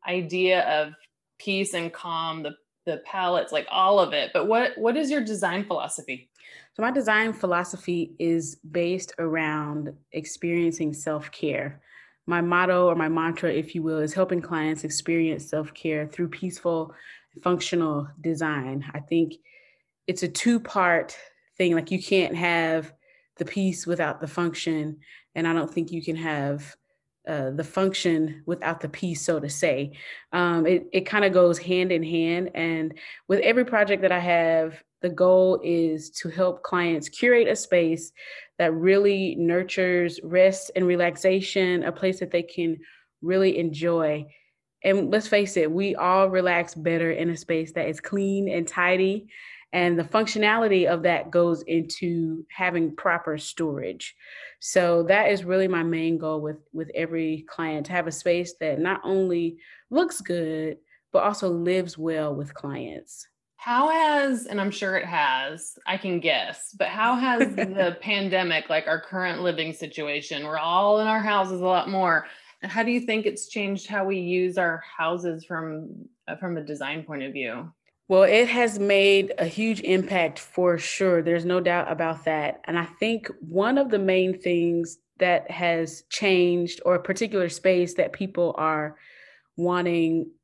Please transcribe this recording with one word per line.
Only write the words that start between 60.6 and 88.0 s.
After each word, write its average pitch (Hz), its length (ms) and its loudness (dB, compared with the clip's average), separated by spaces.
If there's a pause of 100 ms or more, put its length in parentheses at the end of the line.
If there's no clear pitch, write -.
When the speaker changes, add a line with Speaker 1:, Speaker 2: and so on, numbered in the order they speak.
Speaker 2:
but - 120 4
also 202 260 0
lives 175 480 0
well 156 360 -2
with 143 200 -8
clients. - 760 -12 (280)
Speaker 1:
How 247 320 2
has, 294 580 2
and 208 140 -4
I'm 196 100 0
sure 190 260 -2
it 185 100 -2
has, 147 720 -2 (100)
I 185 100 -2
can 185 240 -2
guess, 139 580 -2
but - 100 0
how 226 280 0
has 247 240 2
Speaker 2:
<laughs> 208 160 2
Speaker 1:
the 190 440 0
pandemic, 185 720 0
like, 156 160 0
our 160 140 0
current 180 420 -4
living 160 300 -2
situation, 147 720 -6
we're 156 140 -4
all 190 420 4
in 220 80 0
our 220 120 2
houses 196 400 0
a 180 40 -4
lot 180 260 2
more, 185 360 2 (360)
and 190 80 -10
how 214 120 -2
do 233 100 0
you 240 80 0
think 220 260 -2
it's - 220 -6
changed 202 400 -6
how 202 160 -2
we 196 140 -2
use 180 380 -2
our 170 260 -2 (140)
houses 170 480 -4
from, 160 640 -10 (220)
uh, - 80 -8
from 180 200 -6
a 156 60 -6
design 147 400 -8
point 147 220 -10
of 135 80 -10
view? 131 400 -8 (360)
Speaker 2:
Well, 190 140 6
it 214 240 8
has 233 320 2
made 196 600 6
a 175 80 2
huge 214 340 0
impact 185 580 2
for 180 400 0
sure. 180 440 2
There's 170 220 2
no 180 140 2
doubt 175 320 2
about 160 360 -2
that. 151 400 -2
And 170 120 0
I 170 60 0
think 220 440 -4 (120)
one 196 380 0
of 277 120 2
the 214 80 2
main 185 400 2
things 170 600 0 (200)
that 180 320 2
has 170 580 -2
changed, 180 760 2
or 180 100 4
a 175 80 0
particular 190 460 -2
space 180 460 2
that - 180 0